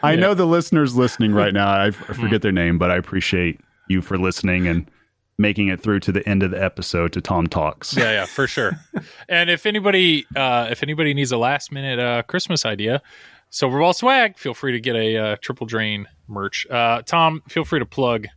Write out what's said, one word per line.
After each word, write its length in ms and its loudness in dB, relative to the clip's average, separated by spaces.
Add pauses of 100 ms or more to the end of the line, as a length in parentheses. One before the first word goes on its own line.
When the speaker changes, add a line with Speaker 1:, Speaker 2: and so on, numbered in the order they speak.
Speaker 1:
I 100 4
Speaker 2:
Yeah. 60 4
Speaker 1:
know 140 4
the 120 2
listeners 500 2
listening 380 2
right 200 4
now, 160 2
I 180 4
f-, 220 -4
I 40 -6
forget 260 0
Speaker 2:
Mm. 20 -4
Speaker 1:
their 100 2
name, 260 2
but 140 2
I 40 4
appreciate 640 -2 (280)
you 140 2
for 160 -4
listening 500 0
and 220 -2 (480)
making 300 2
it 120 -2
through 220 0
to 100 -2
the 160 -2
end 160 2
of 80 0
the 100 -4
episode 520 -2
to 80 -4
Tom 260 -2
Talks. 480 -4
Speaker 2:
Yeah, 160 0
yeah, 140 -2
for 220 -4
sure. 320 -4 (140)
<laughs> 360 -12
And 200 0
if 160 0
anybody, 600 2 (100)
uh, 360 0
if 120 -4
anybody 300 -2
needs 180 0
a 60 0
last 340 -2
minute, 280 -6
uh, 240 -2
Christmas 420 -4
idea, 360 -2 (480)
Silver 300 -2
Ball 140 4
swag, 440 2
feel 160 -6
free 200 -4
to 60 -2
get 160 -2
a, 220 0
uh, 240 0
Triple 260 -8
Drain 400 -4 (200)
merch. 420 -6
Uh, 340 0
Tom, 440 0
feel 160 -4
free 160 -2
to 60 -4
plug. 400 -2 (100)